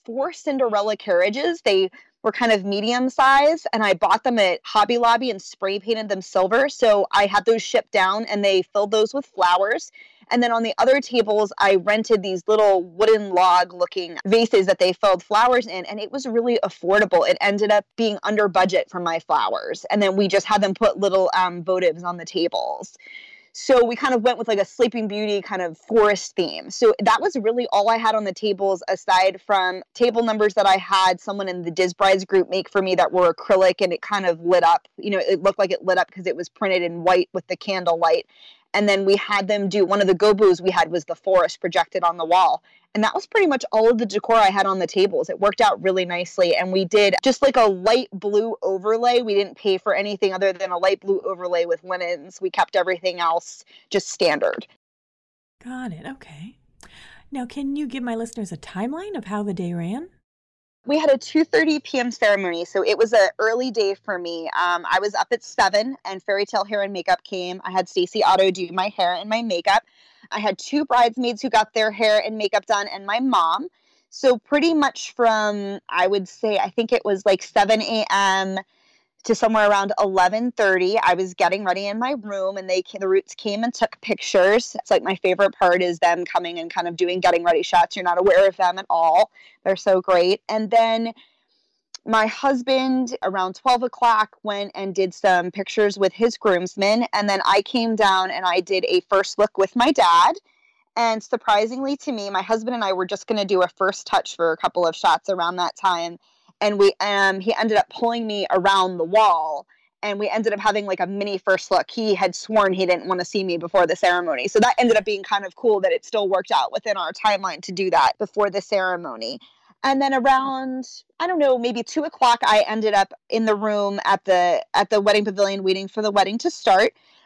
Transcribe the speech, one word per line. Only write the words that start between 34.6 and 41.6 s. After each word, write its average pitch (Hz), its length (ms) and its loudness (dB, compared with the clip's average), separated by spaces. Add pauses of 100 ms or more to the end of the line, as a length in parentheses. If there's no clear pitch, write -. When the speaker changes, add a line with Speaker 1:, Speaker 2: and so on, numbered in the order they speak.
Speaker 1:
up. 165 240 4 (120)
You 208 120 -6
know, 190 80 -2
it 175 240 0
looked 196 160 0
like 196 140 0
it - 120 -4
lit 185 140 0
up 175 140 0
'cause 185 160 -10
it 135 80 -4
was 170 120 -10
printed 190 340 -2
in 170 200 -6
white 180 300 2
with 185 160 -8
the 170 80 -6
candle 180 420 -4
light. 165 280 0 (460)
And 208 160 0
then 196 160 0
we 196 120 4
had 196 320 -4
them 202 200 -2
do, 196 160 0
one 202 160 0
of 190 60 2
the 190 80 4
gobos 196 460 4
we 185 100 -2
had 170 220 0
was 170 120 -4
the 165 120 -8
forest 185 440 0